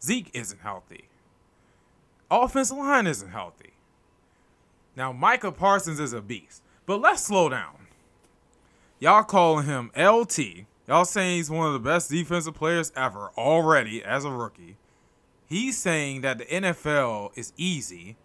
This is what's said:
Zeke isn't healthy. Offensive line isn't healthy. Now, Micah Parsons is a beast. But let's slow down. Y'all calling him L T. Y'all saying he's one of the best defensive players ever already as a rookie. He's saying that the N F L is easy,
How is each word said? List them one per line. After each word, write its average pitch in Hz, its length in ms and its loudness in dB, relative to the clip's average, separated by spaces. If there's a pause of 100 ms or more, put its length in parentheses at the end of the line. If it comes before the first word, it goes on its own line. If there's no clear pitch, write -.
Zeke 202 320 -4
isn't 104 280 -12
healthy. 95 480 -14 (1200)
Offensive 254 480 2
line 277 300 2
isn't 98 220 -4
healthy. 92 440 -14 (1200)
Now, 131 160 -4
Micah 196 400 0
Parsons 165 480 2
is 135 140 -4
a 113 80 -8
beast. 101 400 -14 (240)
But 202 160 -2
let's 339 220 2
slow 190 260 4
down. 101 380 -8 (1120)
Y'all 196 240 6
calling 165 420 4
him 131 300 -4
L 214 300 6
T. 98 400 -6 (220)
Y'all 165 180 4
saying 180 320 0
he's 156 140 -4
one 160 160 0
of 147 60 0
the 131 60 -4
best 156 300 0
defensive 160 460 -4
players 160 400 -2
ever 101 420 -4
already 131 680 4
as 123 200 -2
a 143 80 -6
rookie. 104 460 -10 (680)
He's 226 320 -4
saying 143 440 -2
that 131 180 -2
the 120 100 -14
N 180 140 -2
F 175 220 -4
L 120 500 0
is - 220 -12
easy, 110 680 -6